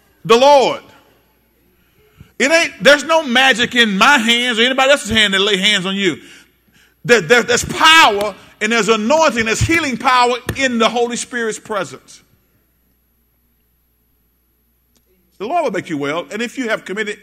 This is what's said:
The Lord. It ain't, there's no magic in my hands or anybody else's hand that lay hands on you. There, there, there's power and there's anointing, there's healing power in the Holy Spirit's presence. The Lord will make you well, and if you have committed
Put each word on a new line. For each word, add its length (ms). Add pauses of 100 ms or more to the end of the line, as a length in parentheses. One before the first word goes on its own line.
(240)
The 140
Lord. 460 (1600)
It 120
ain't, 320
there's 200
no 200
magic 520
in 220
my 200
hands 400
or 60
anybody 280
else's 180
hand 240
that 80
lay 160
hands 280
on 100
you. 280 (800)
There, 180
there, 220
there's 220
power 720 (240)
and 120
there's 180
anointing, 560
there's 140
healing 380
power 400 (180)
in 240
the 100
Holy 280
Spirit's 420
presence. 600 (3250)
The 100
Lord 180
will 60
make 180
you 80
well, 340
and 100
if 160
you 120
have 160
committed 380